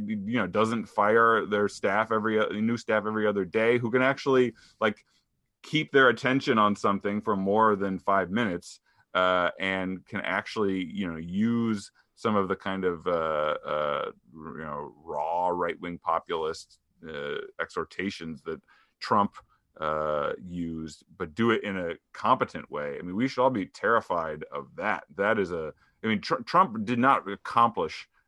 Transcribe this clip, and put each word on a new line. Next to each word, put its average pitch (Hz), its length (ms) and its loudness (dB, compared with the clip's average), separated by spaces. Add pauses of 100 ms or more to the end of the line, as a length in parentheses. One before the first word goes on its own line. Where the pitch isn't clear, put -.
you 107 340 -2
know, 92 80 0
doesn't 107 380 0
fire 110 600 4
their 104 240 2
staff 107 420 0
every 110 260 2
o-, 107 120 2
new 110 260 0
staff 107 300 0
every 107 200 0
other 101 200 2
day, 113 320 2
who 120 120 -2
can 127 120 2
actually, 131 520 2 (280)
like, 107 240 0 (580)
keep 156 300 -2
their 135 160 8
attention 123 480 2
on 104 180 6
something 104 460 -2
for 104 160 0
more 104 400 4
than 95 200 -2
five 95 320 0
minutes, 95 520 -4 (320)
uh, 92 440 2
and 95 480 -4
can 104 160 -8
actually, 95 640 -2
you 95 260 -6
know, 82 80 -8
use 107 760 -2 (240)
some 107 200 -2
of 98 120 0
the 95 80 -2
kind 95 280 -6
of, 87 220 -2
uh, 80 580 0
uh, 76 480 -4 (220)
you 80 240 -14
know, 73 340 -10 (120)
raw 82 460 -4
right-wing 87 500 -4
populist, 82 800 -6 (280)
uh, 73 280 -8 (260)
exhortations 82 800 -8
that 80 180 -8 (400)
Trump, 104 360 2 (440)
uh, 76 520 -2 (120)
used, 82 600 -8 (160)
but 82 160 -8
do 117 160 4
it 107 120 2
in 98 140 -4
a 85 140 -4 (220)
competent 113 580 0
way. 73 260 -6
I - 60 -12
mean, 90 120 -6
we 123 120 0
should 127 160 0
all 131 80 4
be 98 160 -2
terrified 85 840 -2
of 69 240 -8
that. 98 280 -4 (120)
That 104 220 2
is 90 140 0
a, 78 200 -6 (320)
I 113 40 -2
mean, 107 120 2
Tr-, 123 260 -2
Trump 127 400 2
did 120 120 0
not 123 320 2
accomplish 101 800 0 (200)